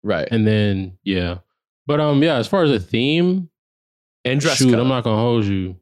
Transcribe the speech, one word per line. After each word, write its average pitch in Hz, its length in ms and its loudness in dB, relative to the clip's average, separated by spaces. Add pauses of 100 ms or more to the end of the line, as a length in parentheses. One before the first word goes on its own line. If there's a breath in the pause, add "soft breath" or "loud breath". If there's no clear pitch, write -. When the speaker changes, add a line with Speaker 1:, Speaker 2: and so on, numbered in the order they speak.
Speaker 1:
Right. 92 260 -4
Speaker 2:
And 113 160 0
then, 101 580 0
yeah. 90 360 -2 (480)
But, 147 120 0
um, 147 220 2
yeah, 156 140 2
as 117 120 -2
far 196 160 0
as 147 80 4
a 113 80 2
theme, 165 720 -2 (720)
Speaker 1:
And 131 160 0
dress 139 180 0
Speaker 2:
shoot, 131 120 4
Speaker 1:
code. 117 100 4
Speaker 2:
I'm 123 100 0
not 127 140 -2
gonna 110 160 0
hold 117 260 0
you. 95 360 -4